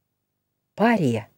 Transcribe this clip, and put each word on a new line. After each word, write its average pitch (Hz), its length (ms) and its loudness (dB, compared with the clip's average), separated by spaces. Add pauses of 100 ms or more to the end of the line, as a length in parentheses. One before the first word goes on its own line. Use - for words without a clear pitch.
(800)
Пария, 170 600 0